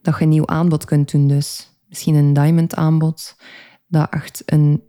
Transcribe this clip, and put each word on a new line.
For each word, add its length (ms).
Dat 160
je 60
een 60
nieuw 180
aanbod 380
kunt 260
doen 160
dus. 440
Misschien 280
een 180
diamond 420
aanbod, 600
dat 260
echt 320
een 440